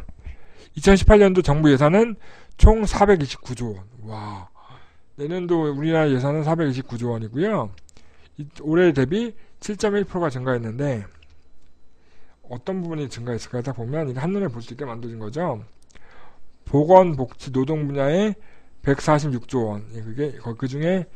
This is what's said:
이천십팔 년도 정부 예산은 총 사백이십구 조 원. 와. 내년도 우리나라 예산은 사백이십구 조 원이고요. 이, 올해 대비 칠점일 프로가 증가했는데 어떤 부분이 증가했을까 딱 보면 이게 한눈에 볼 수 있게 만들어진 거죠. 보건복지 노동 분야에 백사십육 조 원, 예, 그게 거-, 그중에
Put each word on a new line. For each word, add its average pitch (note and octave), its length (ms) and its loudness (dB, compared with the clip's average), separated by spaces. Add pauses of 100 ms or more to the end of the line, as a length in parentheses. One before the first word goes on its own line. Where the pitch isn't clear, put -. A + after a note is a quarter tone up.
(760)
이천십팔 G3 440 8
년도 F#3 220 6
정부 D3+ 320 4
예산은 F#3+ 420 4 (400)
총 G#3+ 300 8
사백이십구 F3 720 2
조 A2+ 180 -6
원. G2 100 -12 (220)
와. G2+ 420 -12 (680)
내년도 E3 560 -2
우리나라 D#3 360 2
예산은 C#3 340 0
사백이십구 C#3+ 540 -2
조 A#2+ 140 -4
원이고요. A#2 580 -4 (680)
이, D3 100 -12 (140)
올해 E3 300 4
대비 E3 440 0 (240)
칠점일 G#3 460 -2
프로가 E3+ 260 -4
증가했는데 B2 720 -4 (1400)
어떤 F#3 320 -8
부분이 D#3 280 -6
증가했을까 A#2+ 520 -8
딱 B2+ 140 -6
보면 C3+ 340 -6
이게 B2 100 -8
한눈에 F#3+ 280 -2
볼 A#2 160 -8
수 A#2+ 100 -14
있게 C#3+ 100 -12
만들어진 A#2 360 -10
거죠. B2 440 -6 (1000)
보건복지 D3+ 840 4
노동 C#3+ 360 -2
분야에 D3 460 0 (480)
백사십육 C#3+ 640 0
조 A#2+ 200 -2
원, G#2 260 -8
예, A2+ 80 -10
그게 A2+ 360 -6
거-, A#2 180 -10
그중에 D#3 500 -2 (100)